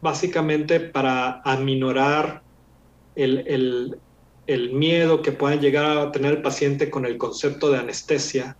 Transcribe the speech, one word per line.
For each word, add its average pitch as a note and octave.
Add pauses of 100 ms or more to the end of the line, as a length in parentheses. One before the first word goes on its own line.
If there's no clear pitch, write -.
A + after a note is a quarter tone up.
básicamente D#3
para C3
aminorar C3+ (720)
el, C3
el, C3 (480)
el B2
miedo D#3+
que C#3+
pueda C#3+
llegar D3
a D3
tener C#3
el D3
paciente C#3
con C3
el A#2+
concepto C#3+
de C3
anestesia C3